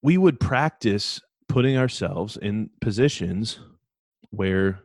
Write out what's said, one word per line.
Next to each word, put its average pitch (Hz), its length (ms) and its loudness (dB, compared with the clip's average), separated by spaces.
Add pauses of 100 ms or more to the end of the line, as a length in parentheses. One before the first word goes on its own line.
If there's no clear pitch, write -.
we 165 160 4
would 180 220 4
practice 127 800 0 (260)
putting 131 300 2
ourselves 104 600 -4
in 104 320 -6 (120)
positions 104 800 -2 (680)
where 95 560 0